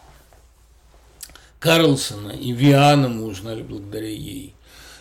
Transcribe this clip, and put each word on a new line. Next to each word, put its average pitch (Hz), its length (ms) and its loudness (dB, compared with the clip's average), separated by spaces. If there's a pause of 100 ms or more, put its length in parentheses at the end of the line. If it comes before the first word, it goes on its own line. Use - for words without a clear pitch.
(1600)
Карлсона, 139 720 0
и - 200 -8
Виана 139 580 6
мы 110 160 -6
узнали 110 380 -10
благодаря 107 440 -12
ей, 104 460 -12 (480)